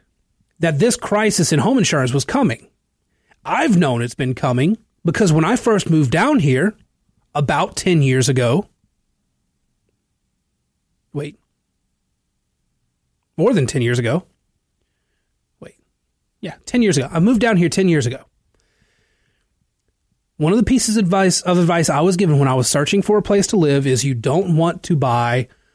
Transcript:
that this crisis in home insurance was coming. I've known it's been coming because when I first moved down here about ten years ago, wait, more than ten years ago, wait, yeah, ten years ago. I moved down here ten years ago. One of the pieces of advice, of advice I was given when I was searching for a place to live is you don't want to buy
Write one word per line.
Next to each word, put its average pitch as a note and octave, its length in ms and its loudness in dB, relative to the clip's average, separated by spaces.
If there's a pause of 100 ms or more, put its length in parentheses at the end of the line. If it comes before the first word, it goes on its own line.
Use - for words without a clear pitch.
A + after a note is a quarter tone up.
(580)
that D#3+ 200 0
this A#3 180 2
crisis G#3 560 -2
in D#3 80 2
home B3 180 2
insurance C3 340 0
was C#3 140 -2
coming. - 420 -2 (760)
I've A3+ 340 0
known B2+ 240 0
it's A#2+ 120 -6
been C3 200 -4
coming C3+ 420 0 (280)
because E3+ 280 0
when D#3+ 120 2
I A3 120 0
first G#3+ 340 -2
moved D3+ 200 2
down A#3 280 2
here D3 360 0 (600)
about D3 420 -2
ten F3 240 0
years C3 280 2
ago, B2+ 400 0 (2500)
wait, D3 260 -12 (2000)
more G3+ 160 0
than C#3+ 140 0
ten C3 160 -4
years B2 160 -2
ago, B2 260 -2 (1400)
wait, - 160 -20 (640)
yeah, E3+ 140 -12 (100)
ten B3 160 -2
years G3 160 2
ago. C3 160 -2
I D#3+ 80 -2
moved A3 200 4
down A3+ 180 2
here E3+ 100 2
ten F#3+ 200 0
years D3+ 180 2
ago. B2 180 -8 (2250)
One D#3+ 140 0
of A3+ 60 2
the A#3 60 2
pieces A3+ 320 0
of A3 80 2
advice, F#3 380 0
of F3+ 160 0
advice E3+ 320 0
I C#3+ 100 0
was F3+ 160 0
given E3 220 2
when C3+ 100 2
I C3 60 0
was B2+ 120 0
searching E3 360 0
for G#3 160 0
a G3 40 0
place G3+ 260 0
to A#3 80 -2
live C#3+ 300 2
is C3 180 0
you C3+ 100 -2
don't D#3 420 0
want E3 280 0
to E3+ 120 0
buy A#2+ 520 0 (260)